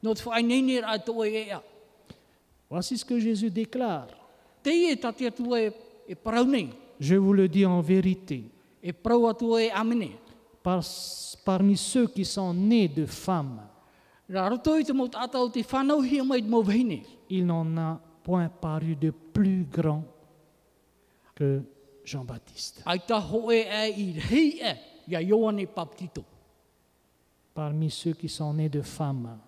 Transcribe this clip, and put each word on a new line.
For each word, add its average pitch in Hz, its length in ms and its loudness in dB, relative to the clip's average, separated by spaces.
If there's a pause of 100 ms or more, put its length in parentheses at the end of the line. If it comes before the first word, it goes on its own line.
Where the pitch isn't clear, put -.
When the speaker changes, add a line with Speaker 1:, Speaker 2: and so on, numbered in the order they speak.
Speaker 1:
No 220 100 0
te 214 160 -6
whai 233 140 2
nei 247 180 4
nei 254 200 2
rā 220 220 -2
tō 226 220 -2
e 214 240 -2
ea. 175 120 -8 (1080)
Speaker 2:
Voici 180 280 -4
ce - 60 -8
que 240 160 0
Jésus 220 300 0
déclare. 214 640 -4 (480)
Speaker 1:
Te 285 80 -2 (220)
e 269 40 0
tati 233 300 -6
atu 240 300 -2
e, 220 180 0 (340)
e 185 80 -10
parau 233 300 2
nei. 247 240 2 (300)
Speaker 2:
Je 151 160 4
vous 196 180 6
le 190 160 6
dis 190 160 4
en 180 160 4
vérité. 175 600 2 (380)
Speaker 1:
E 175 120 -8
parau 233 340 2
atu 226 300 0
e 226 140 2
amene. 220 400 -2 (520)
Speaker 2:
Par-, 180 200 0 (600)
parmi 196 320 4
ceux 240 320 2
qui 196 160 -4
sont 180 300 -4
nés 208 340 4
de 147 180 -2
femmes, 139 560 -4 (680)
Speaker 1:
Rā 190 180 -2
roto 247 300 2
i 311 80 2
te 269 80 -2
mo 254 160 0
tāta 247 320 -6
o 247 80 2
te 233 160 -4
whanau 277 400 2
hia 262 180 0
mai 254 200 0
te 208 40 -4
mo 233 140 4
vahine. 202 380 2 (320)
Speaker 2:
il 185 160 0
n'en 165 300 0
a 165 220 -4 (240)
point 175 240 0 (140)
paru 156 340 -2
de 151 140 0
plus 190 560 0
grand 156 380 -2 (1300)
que 139 300 0 (420)
Jean-Baptiste. - 800 -14
Speaker 1:
Ai 180 220 -2
ta 233 120 0
ho 214 320 -4
e 226 140 4
e 214 240 -4
i 196 300 -4 (100)
rei 311 320 4
e, 196 140 -4 (320)
ia 165 140 -2
Ioane 208 440 2
Paptito. 170 580 -10 (1300)
Speaker 2:
Parmi 156 360 -2
ceux 165 240 -4
qui 156 160 -8
sont 151 240 -6
nés 156 160 0
de 147 120 -4
femmes 131 560 -6 (100)